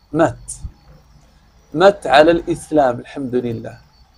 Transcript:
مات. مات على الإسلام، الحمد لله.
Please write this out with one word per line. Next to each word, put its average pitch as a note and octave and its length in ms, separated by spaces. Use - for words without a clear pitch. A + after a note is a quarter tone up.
مات. - 400
مات F#3+ 340
على D3+ 240
الإسلام، D3+ 680
الحمد B2 360
لله. A#2 420